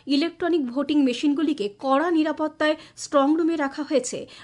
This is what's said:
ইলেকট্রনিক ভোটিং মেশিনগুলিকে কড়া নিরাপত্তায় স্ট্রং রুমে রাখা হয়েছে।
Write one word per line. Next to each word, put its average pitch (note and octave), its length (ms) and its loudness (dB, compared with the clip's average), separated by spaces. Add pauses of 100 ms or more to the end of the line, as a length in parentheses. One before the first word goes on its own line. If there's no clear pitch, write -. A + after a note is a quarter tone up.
ইলেকট্রনিক E4 640 0
ভোটিং C#4+ 360 0
মেশিনগুলিকে C#4 640 0 (100)
কড়া C#4 320 2
নিরাপত্তায় D#4 640 0 (220)
স্ট্রং C#4+ 380 2
রুমে E4 200 0
রাখা C#4+ 280 -4
হয়েছে। C#4 440 -2 (160)